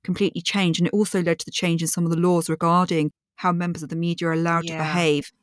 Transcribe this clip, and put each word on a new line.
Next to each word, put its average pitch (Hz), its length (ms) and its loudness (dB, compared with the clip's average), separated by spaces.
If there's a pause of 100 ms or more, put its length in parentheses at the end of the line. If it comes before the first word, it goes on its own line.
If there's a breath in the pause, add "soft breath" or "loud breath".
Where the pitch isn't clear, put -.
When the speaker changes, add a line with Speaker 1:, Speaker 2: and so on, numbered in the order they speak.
Speaker 1:
completely 185 380 -2
changed. 175 380 0
And 175 80 2
it - 60 -4
also 202 300 0
led 165 160 0
to - 60 -12
the 160 60 -14
change 170 300 0
in 160 60 -2
some 175 180 0
of 165 60 0
the 165 80 0
laws 175 280 2
regarding 170 640 2 (260)
how 180 140 0
members 175 300 -2
of 151 80 -10
the 165 60 -8
media 170 320 -2
are 160 60 2
allowed 165 340 0
to 165 60 -6
Speaker 2:
Yeah. 160 100 -4
Speaker 1:
behave 156 480 0 (120)